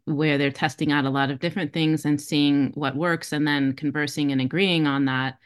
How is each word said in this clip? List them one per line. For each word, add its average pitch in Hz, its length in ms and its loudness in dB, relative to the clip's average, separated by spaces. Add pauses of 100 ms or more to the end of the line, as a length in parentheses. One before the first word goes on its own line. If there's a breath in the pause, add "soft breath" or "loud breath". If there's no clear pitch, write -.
where 151 340 2
they're 143 120 2
testing 147 400 -2
out 143 140 2
a 135 40 0
lot 135 200 0
of 139 100 -6
different 165 340 -4
things 156 320 2
and 147 140 2
seeing 143 540 2
what 139 220 -4
works 165 380 -2
and 151 140 0
then 139 260 2
conversing 143 580 -2
and 131 100 2
agreeing 160 460 2
on 139 180 2
that, 131 400 -2